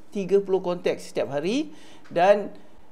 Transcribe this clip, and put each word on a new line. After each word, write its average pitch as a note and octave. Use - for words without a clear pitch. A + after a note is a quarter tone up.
tiga G3
puluh F#3+
konteks F3
setiap A#2+
hari. G3+
Dan G3